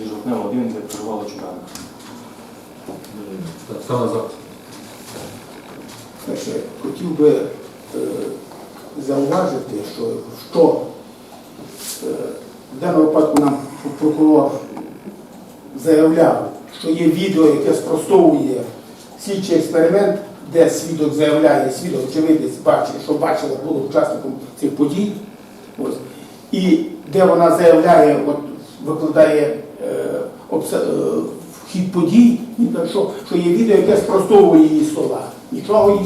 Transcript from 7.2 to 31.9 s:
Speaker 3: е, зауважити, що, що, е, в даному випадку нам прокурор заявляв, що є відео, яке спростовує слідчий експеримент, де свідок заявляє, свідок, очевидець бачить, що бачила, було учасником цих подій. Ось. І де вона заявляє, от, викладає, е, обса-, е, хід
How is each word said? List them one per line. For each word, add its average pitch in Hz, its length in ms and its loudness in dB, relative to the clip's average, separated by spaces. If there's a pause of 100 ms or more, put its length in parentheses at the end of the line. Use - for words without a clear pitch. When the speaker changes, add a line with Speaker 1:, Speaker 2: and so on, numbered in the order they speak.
Speaker 3:
е, - 40 -6 (1080)
зауважити, 139 680 -2 (200)
що, 113 100 -8 (460)
що, 160 300 4 (1200)
е, - 40 -6 (680)
в 135 40 -10
даному 160 240 4
випадку 151 360 2
нам 143 160 0 (420)
прокурор 151 520 2 (1300)
заявляв, 160 680 4 (280)
що 156 100 -6
є 165 180 2
відео, 180 400 2
яке - 260 2
спростовує - 880 2 (640)
слідчий 190 320 -2
експеримент, 170 600 0 (340)
де 165 160 6
свідок 151 440 -2
заявляє, 147 580 2
свідок, 139 380 -6
очевидець 156 560 0
бачить, - 380 0
що 151 100 -4
бачила, 139 420 -2 (120)
було 143 120 -2 (100)
учасником - 420 -2 (280)
цих 143 160 -2
подій. 185 360 -2 (680)
Ось. - 160 -6 (560)
І 185 280 2 (340)
де 190 120 4
вона 165 320 4
заявляє, 160 680 6
от, 143 100 -2 (480)
викладає, 151 720 2 (240)
е, - 380 -6 (280)
обса-, - 320 -4
е, - 400 -2 (500)
хід 185 200 -4